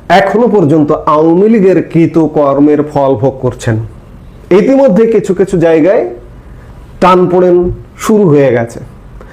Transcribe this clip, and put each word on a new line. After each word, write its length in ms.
এখনো 340
পর্যন্ত 360
আওয়ামী 380
লীগের 260
কৃত 240
কর্মের 440
ফল 220
ভোগ 120
করছেন। 320
ইতিমধ্যে 440
কিছু 260
কিছু 160
জায়গায় 360
টানপোড়েন 540
শুরু 280
হয়ে 240
গেছে। 220